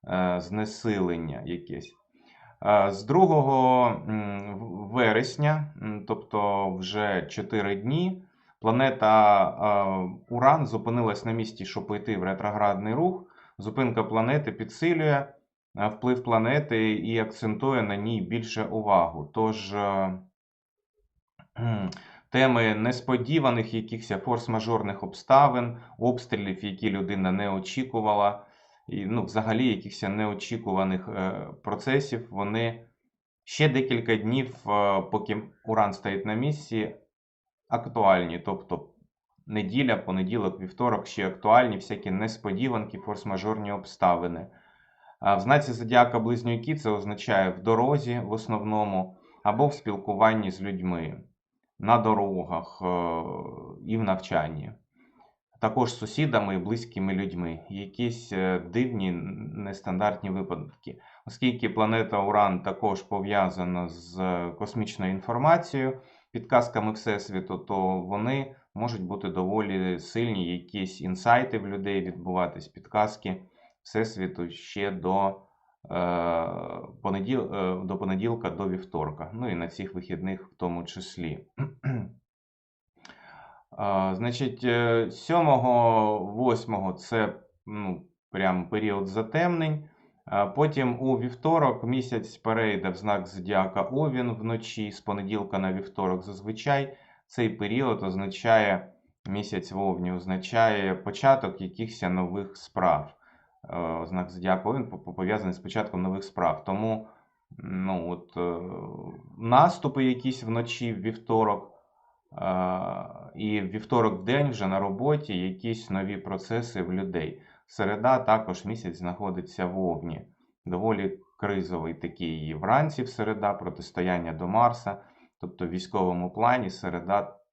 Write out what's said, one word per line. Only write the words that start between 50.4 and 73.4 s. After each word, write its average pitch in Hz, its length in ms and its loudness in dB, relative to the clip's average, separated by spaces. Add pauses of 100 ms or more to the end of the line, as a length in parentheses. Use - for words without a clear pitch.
з 90 100 -10
людьми, 90 640 -4 (560)
на 113 180 6
дорогах, 98 840 0
е, 87 420 0 (640)
і 110 100 0
в 113 60 0
навчанні. 80 680 -2 (880)
Також 120 320 2
з - 60 -10
сусідами 107 580 0
і - 20 0
близькими 98 560 -2
людьми. 90 460 -4 (100)
Якісь, 101 640 -6
е, 92 260 0
дивні, 98 500 0
н-, 95 460 -6
нестандартні 101 720 -2
випадки. 92 720 -8 (260)
Оскільки 117 440 0
планета 110 500 2
Уран 98 420 4
також 98 400 -2
пов'язана 92 880 0
з 87 280 -16 (420)
космічною 104 520 -4
інформацією, 131 880 2 (300)
підказками 113 600 2
Всесвіту, 98 640 -4
то 92 420 0
вони 110 560 -2 (180)
можуть 110 300 -4
бути 95 260 -6
доволі 92 720 0
сильні, 98 520 -2
якісь 92 500 -6
інсайти 117 580 2
в 98 80 -6
людей 98 340 -2
відбуватись, 90 680 -4
підказки - 720 -2 (420)